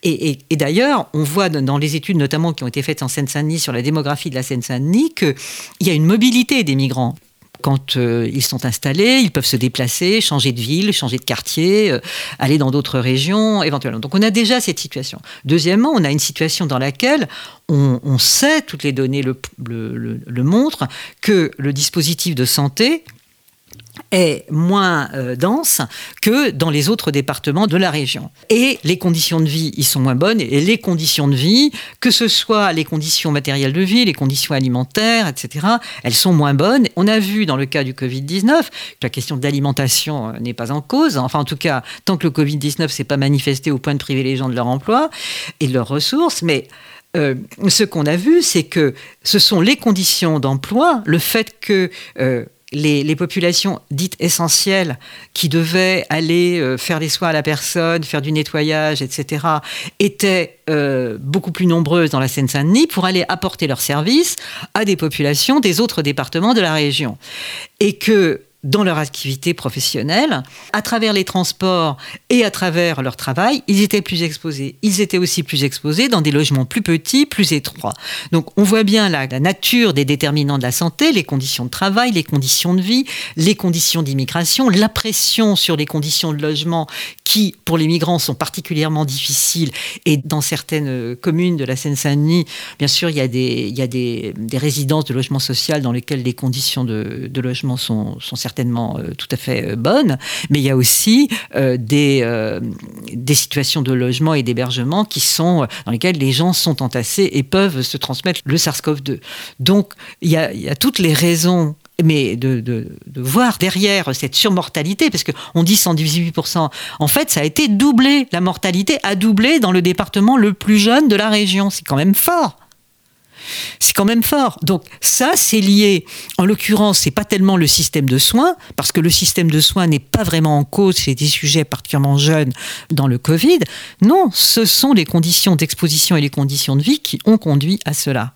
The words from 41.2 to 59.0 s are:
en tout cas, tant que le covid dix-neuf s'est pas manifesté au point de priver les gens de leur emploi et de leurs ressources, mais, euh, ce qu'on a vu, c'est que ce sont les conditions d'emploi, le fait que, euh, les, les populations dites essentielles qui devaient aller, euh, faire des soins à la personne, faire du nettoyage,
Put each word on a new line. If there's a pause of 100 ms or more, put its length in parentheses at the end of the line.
en
tout
cas, (220)
tant
que
le
covid
dix-neuf
s'est
pas
manifesté
au
point
de
priver
les
gens
de
leur
emploi (500)
et
de
leurs
ressources,
mais, (480)
euh, (320)
ce
qu'on
a
vu,
c'est
que (280)
ce
sont
les
conditions
d'emploi,
le
fait
que, (280)
euh, (260)
les,
les
populations
dites
essentielles (340)
qui
devaient
aller,
euh,
faire
des
soins
à
la
personne,
faire
du
nettoyage,